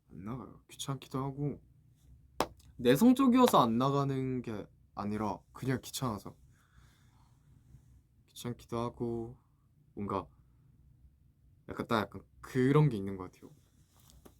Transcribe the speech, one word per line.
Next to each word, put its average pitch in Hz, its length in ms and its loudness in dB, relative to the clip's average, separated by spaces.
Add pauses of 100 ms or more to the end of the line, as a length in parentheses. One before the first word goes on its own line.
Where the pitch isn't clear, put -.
(120)
안 78 140 -16
나가요. 113 340 -10 (100)
귀찮기도 - 540 -8
하고, 139 360 -4 (1160)
내성적이어서 240 840 6
안 113 160 2
나가는 135 640 0
게 107 220 -8 (300)
아니라 104 440 -4 (140)
그냥 123 280 -2
귀찮아서. 104 540 -8 (1900)
귀찮기도 - 500 -10
하고, 117 580 -8 (580)
뭔가 98 320 -6 (1400)
약간 98 180 -8
딱 117 140 0
약간 98 200 -8 (200)
그런 139 480 4
게 117 80 -4
있는 98 200 -6
것 90 140 -12
같아요. - 180 -20 (920)